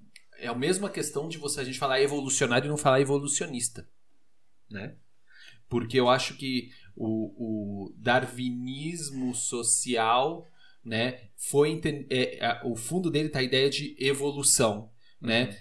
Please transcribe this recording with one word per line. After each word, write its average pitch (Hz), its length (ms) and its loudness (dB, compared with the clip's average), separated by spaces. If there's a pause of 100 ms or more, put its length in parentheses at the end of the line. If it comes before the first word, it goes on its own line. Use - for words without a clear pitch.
(380)
é 117 100 -10
a 117 60 -4
mesma 185 340 0
questão 151 400 -6
de 165 80 -8
você, 143 240 -6
a 131 40 -4
gente 127 140 -8
falar 131 220 2
evolucionário 135 680 2
e 147 40 -2
não 147 80 -2
falar 135 240 6
evolucionista, 143 840 -2 (840)
né? 107 240 -10 (720)
Porque 120 320 0
eu 123 80 6
acho 131 280 4
que 131 340 -4 (260)
o, 107 920 -4
o - 100 -16
darwinismo 127 1400 -2
social, 120 1120 0 (380)
né, 117 520 -2
foi 147 340 4
enten-, 147 400 -2
é, 127 340 0
a, - 220 0
o 120 100 -2
fundo 170 340 -2
dele 151 180 0
tá 147 120 -4
a - 20 2
ideia 131 260 4
de 143 300 -4
evolução, 135 920 2 (300)
né? 120 400 0